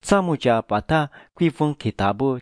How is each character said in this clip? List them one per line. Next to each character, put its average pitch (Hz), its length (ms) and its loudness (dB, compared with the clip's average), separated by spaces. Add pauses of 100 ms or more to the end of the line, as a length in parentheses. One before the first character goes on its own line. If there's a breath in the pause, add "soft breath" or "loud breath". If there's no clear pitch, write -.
咱 202 220 2
们 165 140 -2
家 113 240 2
把 104 200 -2
他 156 300 -2 (220 loud breath)
贵 170 160 2
妇 151 240 -2
给 117 180 -6
大 98 200 -2
卫 127 300 -2